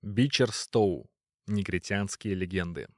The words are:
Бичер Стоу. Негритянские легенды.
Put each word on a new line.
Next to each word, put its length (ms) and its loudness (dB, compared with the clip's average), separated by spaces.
Бичер 500 2
Стоу. 540 0
Негритянские 880 -2
легенды. 540 -4